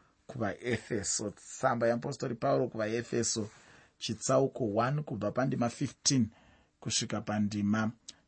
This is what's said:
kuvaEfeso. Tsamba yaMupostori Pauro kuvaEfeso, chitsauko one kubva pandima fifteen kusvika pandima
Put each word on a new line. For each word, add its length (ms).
kuvaEfeso. 1040
Tsamba 560
yaMupostori 480
Pauro 320
kuvaEfeso, 800
chitsauko 760
one 260
kubva 300
pandima 380
fifteen 600
kusvika 420
pandima 680